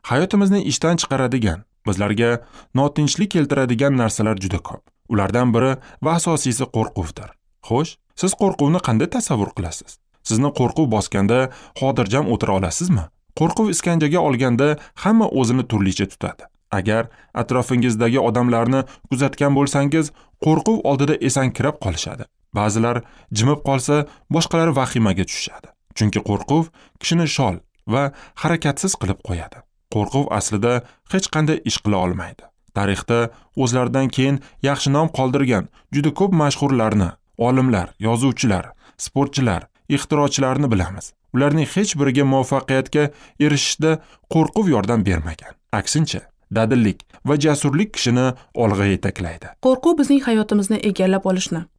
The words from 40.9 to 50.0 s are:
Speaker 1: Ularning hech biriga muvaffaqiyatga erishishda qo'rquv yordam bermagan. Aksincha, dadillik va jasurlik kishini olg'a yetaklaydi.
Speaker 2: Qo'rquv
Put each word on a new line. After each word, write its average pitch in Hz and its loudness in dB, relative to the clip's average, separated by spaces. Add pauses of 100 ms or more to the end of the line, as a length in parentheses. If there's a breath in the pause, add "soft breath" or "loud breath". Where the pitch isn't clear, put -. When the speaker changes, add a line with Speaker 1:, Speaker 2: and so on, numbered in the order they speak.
Speaker 1:
Ularning 143 2
hech 202 0
biriga 139 2
muvaffaqiyatga 135 0 (320 loud breath)
erishishda 147 0 (440 soft breath)
qo'rquv 185 2
yordam 110 2
bermagan. 80 -4 (160)
Aksincha, - -2 (340)
dadillik 113 2 (260 soft breath)
va 143 0
jasurlik 147 0
kishini 123 2 (260 soft breath)
olg'a 101 2
yetaklaydi. 90 -6
Speaker 2:
Qo'rquv 262 4